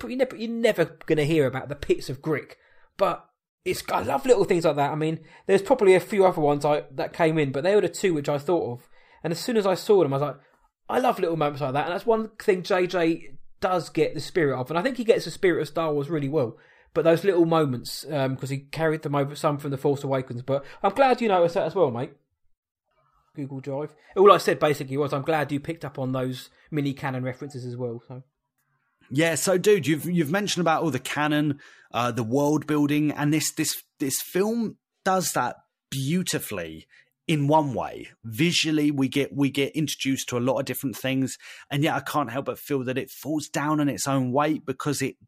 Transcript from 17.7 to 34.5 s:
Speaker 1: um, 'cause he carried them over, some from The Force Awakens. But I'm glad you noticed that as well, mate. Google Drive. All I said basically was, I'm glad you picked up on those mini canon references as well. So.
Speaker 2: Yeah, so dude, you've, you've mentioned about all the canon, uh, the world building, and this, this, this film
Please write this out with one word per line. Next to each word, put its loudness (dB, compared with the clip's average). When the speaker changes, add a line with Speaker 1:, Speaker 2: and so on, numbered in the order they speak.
Speaker 1:
um, 0
'cause -8
he -4
carried -2
them -2
over, 0
some 0
from -6
The -4
Force 0
Awakens. -2
But -2
I'm 2
glad 4
you 0
noticed 4
that 0
as -6
well, 4
mate. -6
Google -10
Drive. -8
All 10
I 8
said 0
basically 0
was, -2
I'm -4
glad -2
you -4
picked -10
up -12
on -4
those -6
mini -2
canon -6
references -8
as -10
well. -8
So. -16
Speaker 2:
Yeah, 2
so 0
dude, 4
you've, 0
you've 0
mentioned -2
about 2
all 0
the -2
canon, 0
uh, 0
the -2
world 0
building, 0
and 0
this, -2
this, -4
this -4
film -2